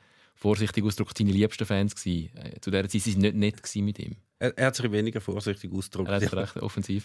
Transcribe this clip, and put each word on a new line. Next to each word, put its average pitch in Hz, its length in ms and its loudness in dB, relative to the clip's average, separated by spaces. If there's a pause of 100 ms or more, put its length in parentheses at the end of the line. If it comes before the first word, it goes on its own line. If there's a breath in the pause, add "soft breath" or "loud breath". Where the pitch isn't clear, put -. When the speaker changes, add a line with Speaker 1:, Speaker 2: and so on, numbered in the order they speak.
(380 soft breath)
Speaker 1:
vorsichtig 104 460 2
ausgedrückt, 104 340 -2
seine 101 140 4
liebsten 104 340 2
Fans 101 300 2
gewesen. 85 420 -4
Äh, - 220 -14
zu - 100 -8
dieser 98 200 4
Zeit, 104 120 0
sie 110 100 0
sind 95 100 4
nicht 104 140 4
nett 107 280 0
gewesen 101 220 -2
mit 104 140 -4
ihm. - 180 -10 (200)
Speaker 2:
Er, - 200 -2
er 127 100 4
hat 127 80 0
sich 120 160 0
weniger 107 300 0
vorsichtig 98 520 -4
ausgedrückt, 95 360 -4
Speaker 1:
Er 98 60 2
hat 98 80 2
Speaker 2:
ja. 87 60 2
Speaker 1:
recht 85 280 -4
offensiv 101 480 -4